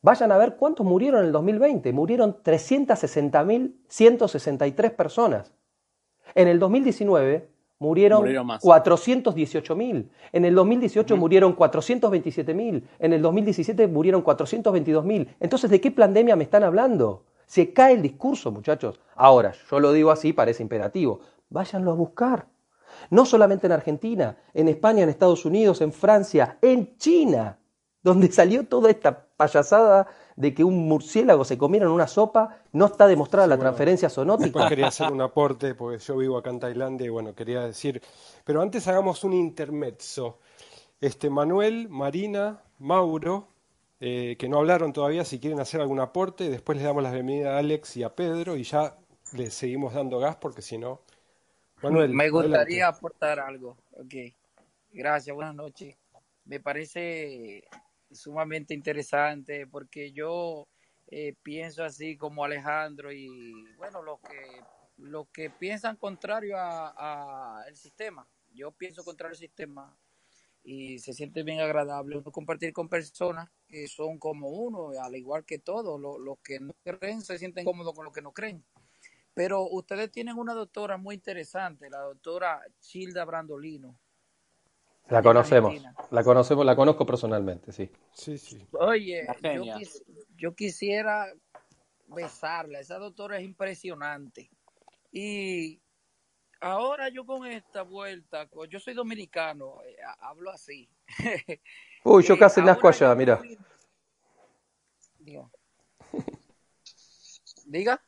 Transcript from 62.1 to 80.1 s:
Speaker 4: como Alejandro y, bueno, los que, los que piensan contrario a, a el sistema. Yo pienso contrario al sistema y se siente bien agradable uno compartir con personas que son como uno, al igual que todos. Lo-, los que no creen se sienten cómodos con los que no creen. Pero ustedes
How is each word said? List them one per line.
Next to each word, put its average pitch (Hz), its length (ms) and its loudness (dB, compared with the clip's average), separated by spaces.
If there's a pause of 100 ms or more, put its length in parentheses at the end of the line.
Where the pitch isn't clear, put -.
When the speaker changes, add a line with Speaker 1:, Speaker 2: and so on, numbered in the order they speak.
Speaker 4:
como 147 280 -14
Alejandro 147 680 -10
y, 135 160 -20 (480)
bueno, 185 260 -20
los 151 180 -20
que, 135 420 -20 (360)
los 143 320 -20
que 156 200 -16
piensan 208 460 -12
contrario 202 600 -12
a, 165 380 -12 (640)
a 117 100 -20
el 147 80 -20
sistema. 160 500 -20 (280)
Yo 139 160 -18
pienso 175 340 -20
contrario 165 280 -18
al 156 60 -20
sistema 143 560 -20 (680)
y 131 380 -18
se 131 120 -20
siente 147 300 -16
bien 156 180 -12
agradable 143 560 -8
uno 147 140 -16
compartir 160 420 -12
con 165 160 -12
personas 170 640 -10 (160)
que 147 220 -20
son 160 300 -14
como 147 300 -12
uno, 185 420 -14 (120)
al 127 140 -16
igual 139 280 -12
que 156 140 -16
todos. 180 420 -12
Lo-, 143 180 -16
los 135 200 -18
que 139 220 -18
no 139 120 -20 (120)
creen 196 360 -14
se 190 160 -16
sienten 175 280 -16
cómodos 175 300 -10
con 156 100 -20
los 147 100 -20
que 156 80 -16
no 143 100 -20
creen. 202 320 -16 (680)
Pero 190 340 -6
ustedes 196 440 -12